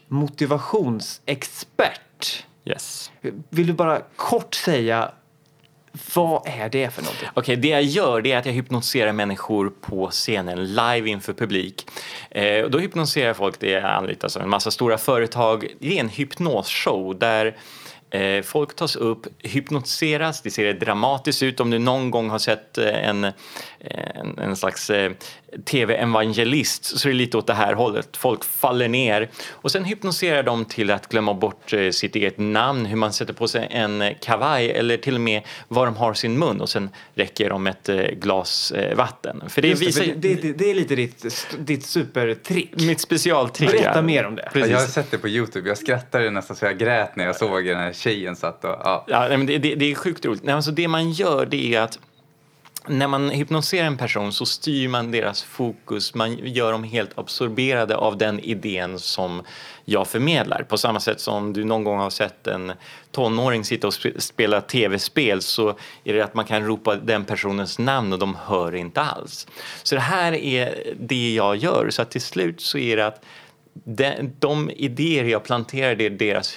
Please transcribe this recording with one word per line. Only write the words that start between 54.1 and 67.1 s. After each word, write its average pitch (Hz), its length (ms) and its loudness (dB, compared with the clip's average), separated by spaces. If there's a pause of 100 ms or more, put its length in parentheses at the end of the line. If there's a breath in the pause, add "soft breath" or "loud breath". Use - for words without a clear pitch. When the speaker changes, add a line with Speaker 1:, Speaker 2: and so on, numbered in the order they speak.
Speaker 2:
så - 120 -4
styr 139 420 -2
man 120 240 -2
deras 104 320 0
fokus. 110 720 -6
Man 113 240 -2
gör 117 340 0
dem 110 120 -2
helt 110 360 -4
absorberade 117 760 0
av 107 220 2
den 107 220 2
idén 92 600 -4
som 90 420 -4 (440 loud breath)
jag 98 220 2
förmedlar. 131 560 2
På 107 140 -2
samma 110 220 0
sätt 107 220 -2
som 104 320 -2
du 107 100 -2
någon 110 200 2
gång 104 160 0
har 98 100 0
sett - 380 -4
en 92 240 -4 (400 loud breath)
tonåring 117 540 0
sitta 107 220 0
och 98 60 -2
sp-, - 260 -4
spela 104 420 2
T 113 260 0
V-spel, 98 540 0
så 104 340 0 (280 loud breath)
är 107 100 -2
det 107 80 4
att 101 120 -2
man 110 120 -2
kan 107 200 0
ropa 107 300 0
den 107 300 0